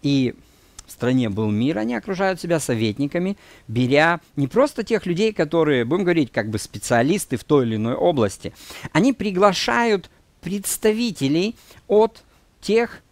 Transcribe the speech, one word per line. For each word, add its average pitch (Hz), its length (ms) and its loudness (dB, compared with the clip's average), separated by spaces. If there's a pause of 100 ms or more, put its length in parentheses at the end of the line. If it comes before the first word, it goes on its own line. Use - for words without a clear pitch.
и 135 340 0 (520)
в - 60 -20
стране 123 360 0
был 107 220 -2
мир, 123 280 0
они 240 160 -4
окружают 190 460 -4
себя 165 200 -2
советниками, 139 760 -2 (320)
беря 143 520 2 (160)
не 139 120 -2
просто 247 360 0
тех 214 200 -2
людей, 185 300 0
которые, 151 500 2
будем 170 200 0
говорить, 165 280 2
как 107 160 -2
бы 107 100 -4
специалисты 127 800 0
в - 80 -8
той 139 220 4
или 110 100 -2
иной 113 180 -2
области. 131 600 0 (380)
Они 240 200 2
приглашают 208 960 0 (300)
представителей 202 1160 -2 (320)
от 214 360 2 (380)
тех 226 500 0